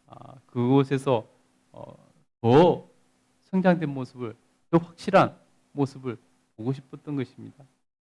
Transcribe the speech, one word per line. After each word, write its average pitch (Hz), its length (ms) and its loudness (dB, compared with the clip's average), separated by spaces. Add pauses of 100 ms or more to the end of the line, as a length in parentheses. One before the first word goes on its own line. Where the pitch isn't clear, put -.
아, - 280 -20 (100)
그곳에서, 135 840 0 (460)
어, - 200 -20 (460)
더 139 480 4 (540)
성장된 175 520 0
모습을, 123 400 -12 (380)
더 170 60 2
확실한 - 600 0 (360)
모습을 131 440 -6 (380)
보고 113 160 -6
싶었던 143 460 -12
것입니다. 117 480 -12 (400)